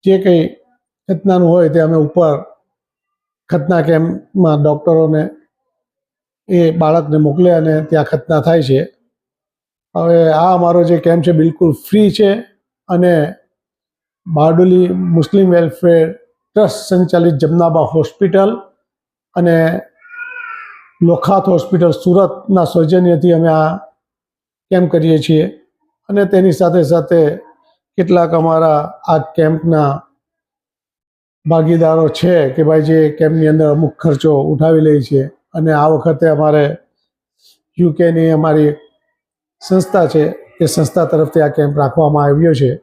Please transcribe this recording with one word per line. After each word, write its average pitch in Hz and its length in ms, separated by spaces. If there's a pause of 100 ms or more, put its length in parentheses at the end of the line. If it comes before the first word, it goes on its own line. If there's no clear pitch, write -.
જે 190 140
કંઈ 180 220 (680)
ખતનાનું 180 420
હોય 170 240
તે 165 60
અમે 160 180
ઉપર 151 340 (1160)
ખતના 170 320
કેમ્પમાં 165 760
ડૉક્ટરોને 156 640 (1300)
એ 180 120 (140)
બાળકને 156 440
મોકલે 151 340
અને 160 220 (100)
ત્યાં 151 260
ખતના 156 320
થાય 165 260
છે. 135 120 (1120)
હવે 170 240 (140)
આ 165 180
અમારો 175 340
જે 170 140
કેમ્પ 170 260
છે 175 80
બિલકુલ 160 400 (140)
ફ્રી 208 240
છે 202 200 (580)
અને 180 260 (1120)
બારડોલી 180 680 (200)
મુસ્લિમ 185 380
વેલફેર 170 540 (520)
ટ્રસ્ટ - 320
સંચાલિત 175 520
જમનાબા 165 480
હોસ્પિટલ 190 640 (840)
અને 170 200 (1400)
લોખાત 185 540
હોસ્પિટલ 170 420
સુરતના 180 720
સૌજન્યથી 170 680
અમે 165 160
આ 156 220 (1000)
કેમ્પ 180 200
કરીએ 160 280
છીએ 156 260 (640)
અને 202 180
તેની 190 340
સાથે 175 240
સાથે 165 380 (760)
કેટલાક 175 360
અમારા 160 440 (280)
આ 160 100 (160)
કેમ્પના 156 580 (1600)
ભાગીદારો 160 640
છે 180 220 (180)
કે 160 140
ભાઈ 156 240
જે 160 80 (160)
કેમ્પની 156 380
અંદર 156 180
અમુક 151 280
ખર્ચો 156 360 (120)
ઉઠાવી 156 420
લે 151 140
છે 135 200 (340)
અને 160 180
આ 147 180
વખતે 160 380
અમારે 151 360 (1120)
યુ 170 140
કેની 165 380
અમારી 156 420 (920)
સંસ્થા 185 460
છે, 156 140 (340)
એ 165 100
સંસ્થા 160 400
તરફથી 156 380
આ 143 140
કેમ્પ 147 200
રાખવામાં 147 480
આવ્યો 156 280
છે 127 160 (120)